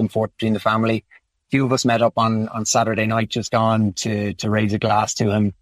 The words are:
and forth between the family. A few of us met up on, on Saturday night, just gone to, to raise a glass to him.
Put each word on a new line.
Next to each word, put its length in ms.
and 100
forth 260
between 180
the 60
family. 440
A 40
few 140
of 80
us 120
met 180
up 140
on, 320
on 160
Saturday 420
night, 220
just 240
gone 400
to, 420
to 160
raise 220
a 80
glass 340
to 160
him. 320